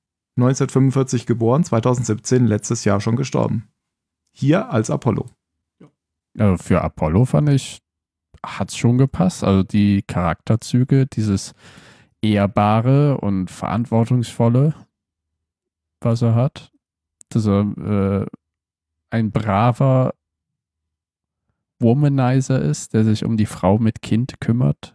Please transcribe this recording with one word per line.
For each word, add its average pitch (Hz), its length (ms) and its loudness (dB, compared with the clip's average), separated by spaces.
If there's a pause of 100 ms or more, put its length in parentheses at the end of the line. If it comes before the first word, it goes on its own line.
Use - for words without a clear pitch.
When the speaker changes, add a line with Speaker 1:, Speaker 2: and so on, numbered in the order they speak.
(360)
Speaker 1:
Neunzehnhundertfünfundvierzig 131 920 0
geboren, 120 380 0
zweitausendsiebzehn, 120 840 0
letztes 107 380 -2
Jahr 101 160 0
schon 113 160 -2
gestorben. 120 520 -4 (640)
Hier 185 380 0
als 113 200 -2
Apollo. - 400 -4 (500)
Speaker 2:
Ja. 143 80 -20 (500)
Speaker 3:
Also 95 240 2
für 85 200 0
Apollo 82 420 0
fand 147 240 0
ich, - 300 -2 (680)
hat's - 320 -10
schon 120 220 2
gepasst. 170 460 0
Also 98 180 4
die 101 400 2
Charakterzüge, 123 1040 -2
dieses 107 480 -4 (680)
Ehrbare 110 960 2
und 95 320 -2
Verantwortungsvolle, 117 1200 0 (1300)
was 117 180 0
er 117 140 2
hat. - 360 -2 (600)
Dass 110 160 0
er, 101 140 2 (180)
äh, 98 480 -2 (840)
ein 113 220 -2
braver 120 840 0 (1700)
Womanizer 131 800 2
ist, 147 340 -4
der 110 100 4
sich 107 200 0
um 113 120 0
die 107 100 2
Frau 98 320 0
mit 113 240 -2
Kind - 380 -4
kümmert. 127 540 -2